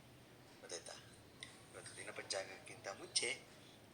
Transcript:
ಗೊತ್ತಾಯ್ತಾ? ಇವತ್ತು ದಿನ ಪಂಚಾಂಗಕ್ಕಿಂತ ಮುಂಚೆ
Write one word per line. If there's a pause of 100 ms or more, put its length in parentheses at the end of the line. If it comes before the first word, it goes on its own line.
(600)
ಗೊತ್ತಾಯ್ತಾ? (800)
ಇವತ್ತು
ದಿನ
ಪಂಚಾಂಗಕ್ಕಿಂತ
ಮುಂಚೆ (520)